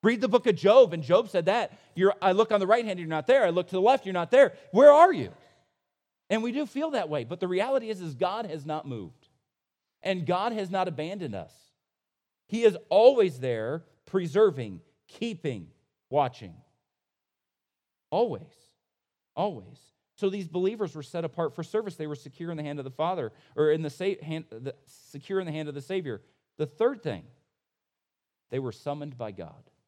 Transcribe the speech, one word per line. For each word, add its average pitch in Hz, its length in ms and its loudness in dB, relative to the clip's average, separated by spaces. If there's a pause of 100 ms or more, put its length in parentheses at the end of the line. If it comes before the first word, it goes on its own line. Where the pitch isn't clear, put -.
Read 226 200 0
the - 60 0
book 233 200 2
of 208 80 2
Job, 202 380 6
and 165 100 -8
Job 185 260 2
said 170 160 -2
that. 202 320 -2 (180)
You're, 190 240 2
"I 185 120 2
look 220 200 2
on 208 80 2
the 190 60 0
right 226 180 4
hand, 202 140 -6
you're 175 100 -8
not 156 200 -4
there. 254 180 4
I 175 60 2
look 175 160 -2
to 190 80 -8
the 185 60 0
left, 247 240 2
you're 190 80 -6
not 175 180 -2
there. 254 260 6 (140)
Where 277 200 10
are 330 220 8
you?" 120 180 -6 (1000)
And 220 100 0
we 240 100 -4
do 285 140 -4
feel 302 260 -6
that 214 160 -4
way, 147 160 -4
but 170 160 -10
the 190 80 -4
reality 226 440 -2
is, 185 100 -8
is 160 140 -10
God 190 320 -2
has 151 180 -10
not 151 220 -8
moved. 110 420 -14 (720)
And 185 240 -4
God 190 280 -2
has 196 180 -6
not 185 160 -2
abandoned 160 480 -10
us. 85 180 -14 (920)
He 233 160 -4
is 208 140 6 (120)
always 208 500 6
there, 127 460 -4 (200)
preserving, 147 760 0 (260)
keeping, 160 640 -8 (380)
watching. 123 460 -4 (1500)
Always. 165 440 -4 (840)
Always. 135 440 -8 (360)
So 196 160 -2
these 190 160 -8
believers 185 480 -4
were 151 80 -12
set 165 220 -8
apart 165 280 -6
for - 100 -10
service. 208 320 -6
They 156 120 -8
were 147 80 -8
secure 156 340 -14
in 165 80 -8
the 151 60 -8
hand 147 160 -8
of 131 60 -10
the 131 60 -12
Father, 156 400 -4 (240)
or 151 160 4
in 160 120 0
the 151 60 -4
sa-, 185 340 -4
hand, 160 260 -8
the, 123 240 -12 (120)
secure - 540 -8
in 185 60 -6
the 160 60 -8
hand 151 180 -6
of 139 60 -12
the 143 60 -10
Savior. 160 420 -8 (340)
The 151 80 -4
third 233 380 -2
thing, 98 200 -8 (1300)
they 120 80 -6
were 131 140 -6
summoned 143 440 -10
by 113 160 -10
God. 85 380 -18 (180)